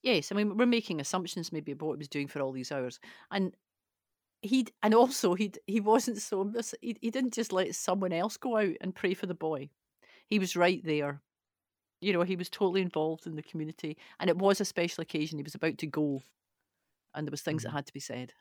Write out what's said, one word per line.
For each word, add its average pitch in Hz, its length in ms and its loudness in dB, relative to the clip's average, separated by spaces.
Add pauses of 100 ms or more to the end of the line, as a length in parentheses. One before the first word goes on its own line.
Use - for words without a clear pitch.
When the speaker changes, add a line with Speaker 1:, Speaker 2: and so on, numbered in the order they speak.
Speaker 1:
yes. 214 280 2
I 196 40 -2
mean, 208 220 0
we're 247 80 6
making 226 340 2
assumptions 170 520 -4
maybe 151 200 -6
about 147 140 -6
what 156 100 -2
he 143 40 -10
was 147 80 -10
doing 143 200 -4
for 143 140 -6
all 135 100 -2
these 131 200 -8
hours. 127 280 -4 (300)
And 196 260 -2 (880)
he'd, 233 300 0 (120)
and 214 100 6
also 233 420 6
he'd, 202 320 -2
he 208 120 2
wasn't 214 420 4
so 196 220 -2
mis-, 220 380 -4
he, 233 200 -6
he 226 100 -2
didn't 254 220 -2
just 226 200 -4
let 185 220 2
someone 185 380 0
else 180 240 -2
go 233 200 -2
out 202 240 2
and 185 140 -6
pray 190 180 0
for - 140 -6
the 180 80 -4
boy. 147 340 -4 (580)
He 208 120 4
was 185 160 0
right 175 280 6
there. 143 380 0 (800)
You 190 120 2
know, 175 100 4
he 180 120 0
was 175 140 -6
totally 190 320 2
involved 160 460 -2
in 160 80 -8
the 151 80 -8
community, 156 520 -8 (240)
and 175 80 2
it 175 100 6
was 196 220 6
a 202 60 2
special 175 380 -2
occasion. 156 340 -4
He 143 60 -6
was 156 100 -12
about 160 260 0
to 165 60 -6
go, 143 380 0 (880)
and 151 140 -6
there 147 40 -6
was 147 120 -8
things 160 180 -2
that - 80 -6
Speaker 2:
Mm-hmm. 151 80 -4
Speaker 1:
had 139 80 -4
to - 80 -20
be 143 60 -10
said. 123 420 -10